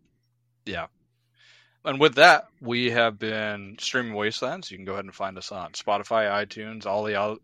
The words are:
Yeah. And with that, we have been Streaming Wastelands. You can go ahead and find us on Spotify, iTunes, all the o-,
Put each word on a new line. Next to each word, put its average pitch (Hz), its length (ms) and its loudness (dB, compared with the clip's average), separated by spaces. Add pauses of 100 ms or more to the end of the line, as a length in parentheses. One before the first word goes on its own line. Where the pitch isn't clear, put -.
(640)
Yeah. 85 220 -6 (1000)
And 135 140 -2
with 147 160 6
that, 156 320 8 (140)
we 120 300 0
have 117 280 2
been 107 600 -6
Streaming 120 360 -4
Wastelands. 123 560 -4
You 92 60 -16
can 95 80 -14
go 95 80 -8
ahead 98 120 -8
and 95 100 -20
find 95 220 -8
us 92 140 -14
on 87 220 -10
Spotify, 104 560 0
iTunes, 107 560 -6
all 104 180 -2
the 107 140 -2
o-, 107 260 -2